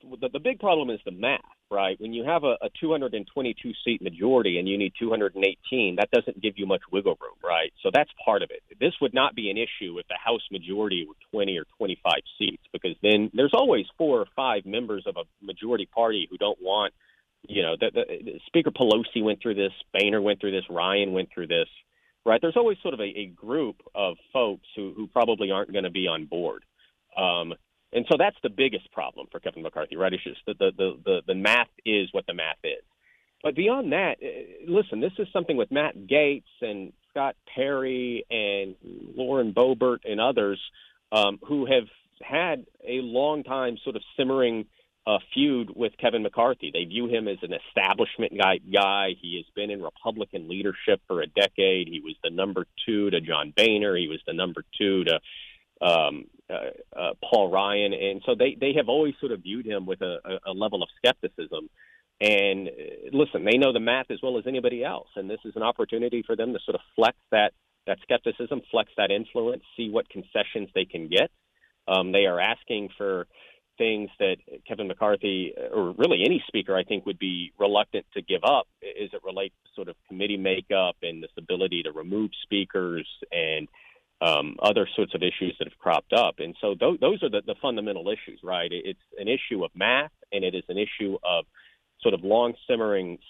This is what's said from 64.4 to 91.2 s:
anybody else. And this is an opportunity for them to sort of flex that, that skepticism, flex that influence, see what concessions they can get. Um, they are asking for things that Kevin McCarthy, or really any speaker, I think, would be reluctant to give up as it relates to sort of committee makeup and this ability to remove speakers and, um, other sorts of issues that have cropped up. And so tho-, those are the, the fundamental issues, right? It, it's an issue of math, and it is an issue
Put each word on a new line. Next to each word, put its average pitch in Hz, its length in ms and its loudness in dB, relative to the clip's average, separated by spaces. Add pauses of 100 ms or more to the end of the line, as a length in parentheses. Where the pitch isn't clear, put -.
anybody 123 380 -2
else. 180 300 -8
And 95 160 -8
this 110 140 -6
is 104 120 -12
an 110 60 -4
opportunity 117 640 0
for 117 100 -2
them 113 160 -2
to 120 140 -4
sort - 80 -2
of - 60 -4 (160)
flex 113 200 6 (140)
that, 104 220 4 (340)
that 98 160 -2
skepticism, 120 580 -2 (100)
flex 110 260 0
that 98 140 2
influence, 117 520 -2 (140)
see 117 120 -4
what 107 220 0
concessions 101 640 -4
they 95 100 2
can 82 240 -8
get. 101 220 4 (560)
Um, 95 260 2
they 98 140 6
are 87 140 2
asking 104 580 -2
for 95 280 -2 (520)
things 107 400 0
that 95 180 2 (300)
Kevin 104 220 -6
McCarthy, 98 640 0 (180)
or 92 240 0
really 117 280 4
any 123 240 2
speaker, 98 280 -2
I 92 60 2
think, 98 240 -4
would 95 140 -4
be 90 380 -6
reluctant 101 460 2 (100)
to 101 60 -6
give 90 220 -2
up 123 240 4 (160)
as 98 300 -10
it 101 120 -12
relates 95 300 -6 (100)
to - 120 -20
sort 92 120 -10
of 85 60 -14 (140)
committee 101 280 -4
makeup 95 640 0
and 82 200 -8
this 80 160 -14
ability 87 460 -2
to 78 80 -6
remove 95 380 -4 (120)
speakers 92 640 -4 (240)
and, 80 380 -2 (520)
um, 73 400 2
other 101 360 4
sorts 104 180 -2
of 85 80 -2
issues 92 380 -2
that - 80 -6
have - 100 -20
cropped - 340 2
up. 104 280 2
And 80 200 -8
so 101 140 -2
tho-, 123 260 2
those 185 220 2
are 147 80 -2
the, 101 160 0
the 107 160 -4
fundamental 104 460 -4
issues, - 340 -8
right? 87 300 -4
It, 87 120 -6
it's 92 160 -8 (160)
an 101 120 -6
issue 117 360 -2
of 80 120 -6
math, 123 340 2 (220)
and 98 120 -2
it 92 120 -2
is 90 120 -6
an 90 80 -6
issue 104 460 -2